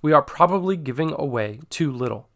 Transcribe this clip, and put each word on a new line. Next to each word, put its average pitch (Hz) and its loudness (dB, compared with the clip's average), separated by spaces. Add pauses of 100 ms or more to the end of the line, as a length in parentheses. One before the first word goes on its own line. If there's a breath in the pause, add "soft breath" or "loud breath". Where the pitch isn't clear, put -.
we 151 2
are 147 8
probably 185 2
giving 151 -4
away 117 -4
too 151 -2
little. 120 -6